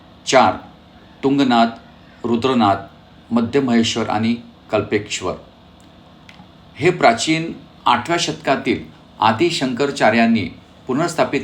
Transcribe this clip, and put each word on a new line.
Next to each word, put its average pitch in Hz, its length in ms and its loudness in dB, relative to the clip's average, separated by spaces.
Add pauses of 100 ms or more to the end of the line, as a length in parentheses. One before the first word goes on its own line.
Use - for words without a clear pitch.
(260)
चार, 120 260 4 (720)
तुंगनाथ, 131 420 2 (580)
रुद्रनाथ, 117 520 2 (540)
मध्य 117 300 0
महेश्वर 117 480 0
आणि 113 280 -2 (340)
कल्पेश्वर, 101 640 -4 (1400)
हे 156 140 2
प्राचीन 160 600 0 (340)
आठव्या 123 340 2
शतकातील - 640 -4 (360)
आदि 113 300 2
शंकराचार्यांनी 117 920 0 (420)
पुनर्स्थापित 143 580 -2